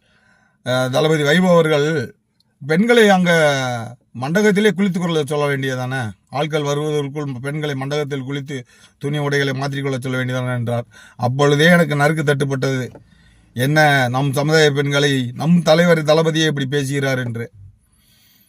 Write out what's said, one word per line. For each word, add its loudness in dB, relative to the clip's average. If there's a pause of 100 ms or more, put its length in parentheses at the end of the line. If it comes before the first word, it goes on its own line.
(640)
அஹ், -2
தளபதி 0
வைபவ் 4
அவர்கள் 2 (460)
பெண்களை 4
அங்க 4 (840)
மண்டபத்திலே 2
குளித்துக் -2
கொள்ள 0
சொல்ல -2
வேண்டியதானே, -4 (180)
ஆட்கள் -4
வருவதற்குள் -4
பெண்களை -6
மண்டபத்தில் -6
குளித்து -10 (400)
துணி -6
உடைகளை -2
மாற்றிக்கொள்ள -6
சொல்ல -6
வேண்டியதானே -4
என்றார். -4 (300)
அப்பொழுதே 2
எனக்கு 4
நறுக்கு 0
தட்டுப்பட்டது, -2 (640)
என்ன 2
நம் -2
சமுதாய 4
பெண்களை 0
நம் 2
தலைவர் 4
தளபதியே 2
இப்படி -2
பேசுகிறார் -2
என்று. -8 (960)